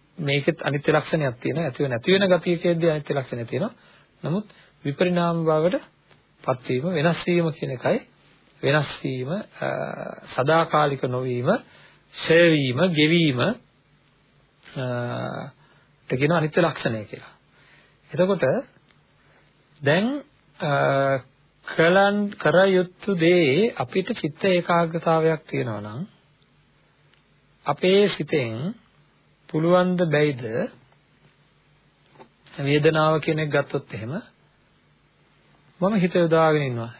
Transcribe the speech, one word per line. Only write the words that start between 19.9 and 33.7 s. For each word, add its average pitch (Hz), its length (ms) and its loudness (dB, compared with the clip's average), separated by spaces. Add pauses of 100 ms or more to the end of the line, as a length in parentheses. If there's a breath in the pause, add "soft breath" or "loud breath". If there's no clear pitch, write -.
අ, 160 120 -4 (1000)
කලන්-, 202 600 2
කර 151 240 0 (100)
යුතු 185 480 0
දේ 170 600 2
අපිට 175 380 -4
චිත්ත 156 320 -8
ඒකාග්‍රතාවයක් 165 1000 0
තියෙනවා 120 380 -6
නම් 107 200 -12 (1700)
අපේ 185 420 4
සිතෙන් 143 680 -4 (680)
පුළුවන් 175 480 2
ද 180 140 0
බැයිද 147 360 0 (2000)
වේදනාව 156 640 2
කියන 156 200 -2
එක 151 120 -4
ගත්තොත් 143 400 -4